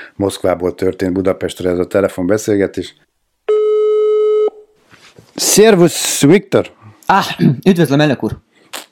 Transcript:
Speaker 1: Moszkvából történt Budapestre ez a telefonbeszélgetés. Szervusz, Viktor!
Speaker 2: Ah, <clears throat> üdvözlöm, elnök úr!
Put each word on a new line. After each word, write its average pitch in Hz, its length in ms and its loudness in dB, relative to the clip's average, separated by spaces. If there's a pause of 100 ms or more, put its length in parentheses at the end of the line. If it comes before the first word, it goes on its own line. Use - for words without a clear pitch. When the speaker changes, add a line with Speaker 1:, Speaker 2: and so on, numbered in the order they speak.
(140)
Speaker 1:
Moszkvából 90 600 -4
történt 92 380 -4
Budapestre 92 580 -4
ez 87 80 -2
a 90 80 -4
telefonbeszélgetés. 98 1080 -2 (2500)
Szervusz, 185 880 2
Viktor! 143 480 2 (360)
Speaker 2:
Ah, 196 180 2 (260)
<clears throat> 135 200 0
üdvözlöm, 147 300 2
elnök 151 220 0
úr! 104 100 -4 (600)